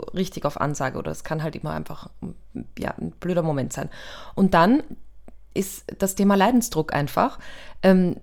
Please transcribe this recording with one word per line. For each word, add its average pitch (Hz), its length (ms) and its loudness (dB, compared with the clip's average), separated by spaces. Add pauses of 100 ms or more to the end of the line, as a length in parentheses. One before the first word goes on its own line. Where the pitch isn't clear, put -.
(140)
richtig 180 320 -4
auf - 160 -4
Ansage 147 380 -4
oder - 120 -6
es - 120 -10
kann 160 180 -6
halt 156 140 -6
immer 151 160 -8
einfach, - 380 -8 (680)
ja, - 220 -4
ein 165 200 -6
blöder 175 220 0
Moment 156 320 -2
sein. 147 160 -6 (460)
Und 196 180 6
dann 196 300 6 (720)
ist - 300 -4 (140)
das 190 180 0
Thema 202 200 6
Leidensdruck 196 580 4
einfach, 147 440 0 (460)
ähm, 185 400 6